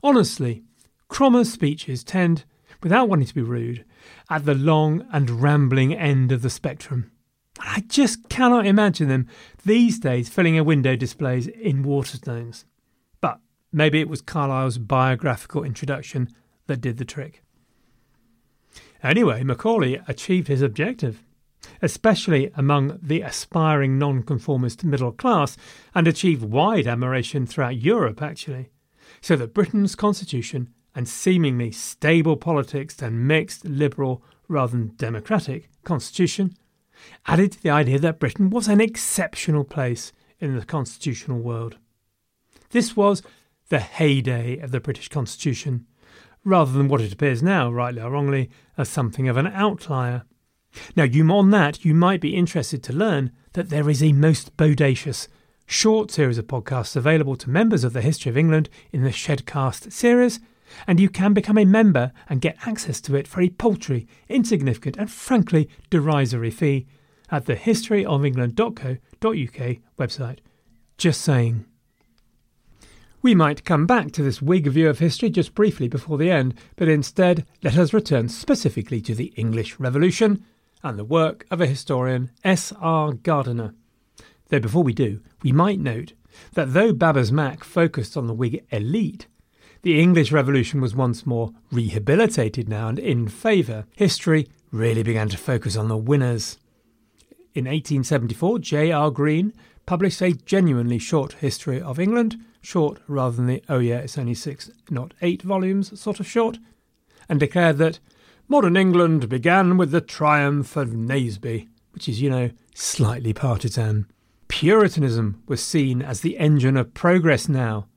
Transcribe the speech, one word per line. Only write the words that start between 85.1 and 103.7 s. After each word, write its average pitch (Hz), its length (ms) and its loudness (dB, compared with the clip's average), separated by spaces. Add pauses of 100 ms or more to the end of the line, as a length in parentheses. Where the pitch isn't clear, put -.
we 131 80 0
might 185 280 2
note 135 340 -6 (400)
that 131 200 -2
though 202 200 4
Babbers 139 380 2
Mac 147 320 -2
focused 165 540 -2
on 127 100 -6
the 113 60 -6
Whig 117 380 -4
elite, 143 560 -4 (560)
the 165 160 4
English 165 320 4
Revolution 139 480 2
was 123 160 -2
once 123 300 -2
more 117 260 -2 (180)
rehabilitated 113 1000 0
now 107 180 -4
and 117 100 -4
in 135 300 -2
favour. 127 580 -2 (100)
History 160 520 0 (240)
really 113 320 0
began 110 260 -2
to 98 80 -8
focus 113 380 -4
on 107 140 -2
the 110 80 -2
winners. 123 600 -2 (960)
In 127 140 -4
eighteen 139 360 -2
seventy-four, 151 560 -2
J 156 320 0
R 151 200 2
Green 151 420 0 (320)
published 180 360 -2
a 180 120 2
genuinely 127 680 0
short 143 340 -2
history 135 480 -6
of 143 180 -8
England, 226 380 0 (240)
short 151 460 -2
rather 131 280 -2
than 123 120 0
the 127 200 -4
"oh 135 120 0